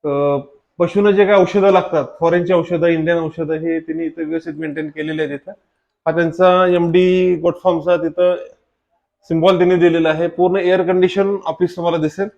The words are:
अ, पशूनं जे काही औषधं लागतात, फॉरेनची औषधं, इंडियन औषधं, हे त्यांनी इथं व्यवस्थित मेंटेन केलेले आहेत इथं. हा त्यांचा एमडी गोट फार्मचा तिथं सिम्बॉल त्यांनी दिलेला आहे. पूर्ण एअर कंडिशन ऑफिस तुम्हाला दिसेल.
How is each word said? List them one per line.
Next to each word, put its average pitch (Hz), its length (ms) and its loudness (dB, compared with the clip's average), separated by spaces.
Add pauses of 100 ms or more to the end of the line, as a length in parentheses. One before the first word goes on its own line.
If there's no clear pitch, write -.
अ, 143 320 -2 (420)
पशूनं 202 320 2
जे 196 160 4
काही 196 160 4
औषधं 196 280 2
लागतात, 165 340 2 (160)
फॉरेनची 170 320 0
औषधं, 170 340 0
इंडियन 165 320 0
औषधं, 160 360 -6
हे 165 260 -4
त्यांनी 160 240 -8
इथं 160 200 -8
व्यवस्थित 160 300 -8
मेंटेन 156 340 -8
केलेले 156 340 -6
आहेत 143 120 -4
इथं. 185 180 -14 (540)
हा 160 60 -2
त्यांचा 180 540 2
एमडी 180 720 2
गोट 165 180 -2 (100)
फार्मचा 175 320 0
तिथं 175 400 0 (840)
सिम्बॉल 170 340 0
त्यांनी 180 200 2
दिलेला 165 320 2
आहे. 160 180 -2
पूर्ण 180 300 0
एअर 180 260 0
कंडिशन 185 640 0
ऑफिस 170 320 -4
तुम्हाला 170 220 -2
दिसेल. 160 400 -4